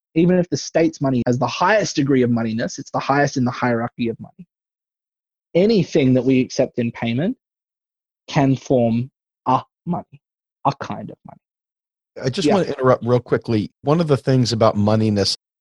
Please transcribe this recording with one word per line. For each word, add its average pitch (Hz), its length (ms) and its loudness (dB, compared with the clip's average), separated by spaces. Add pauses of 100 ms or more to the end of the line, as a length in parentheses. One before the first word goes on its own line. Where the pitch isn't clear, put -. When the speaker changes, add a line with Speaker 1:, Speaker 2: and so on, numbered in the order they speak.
(140)
Speaker 1:
Even 180 240 2
if 175 120 0
the 143 80 -2
state's 165 420 -2
money 135 260 0
has 123 120 0
the 127 80 -2
highest 185 500 0
degree 135 260 2
of 120 80 2
moneyness, 113 480 -4
it's 139 120 -14
the 135 80 -4
highest 139 400 0
in 127 80 0
the 120 40 -2
hierarchy 120 580 -4
of 113 120 -8
money. - 260 -20 (1080)
Anything 170 600 2
that 127 100 2
we 131 160 4
accept - 380 -2
in 117 140 -2
payment 131 440 -4 (920)
can 139 280 2
form 120 540 0 (360)
a 131 160 2 (240)
money, 156 340 -8 (440)
a 139 160 0
kind 107 300 -12
of 110 60 -16 (100)
money. - 140 -20 (800)
Speaker 2:
I 127 80 -2
just 196 160 -2
Speaker 1:
Yeah. - 80 2
Speaker 2:
want 180 140 2
to 139 60 -4
interrupt 127 300 2
real 120 160 2
quickly. 113 500 -2 (120)
One 151 180 0
of 165 80 -2
the 143 80 2
things 127 360 0
about 110 240 2
moneyness, 104 600 0 (240)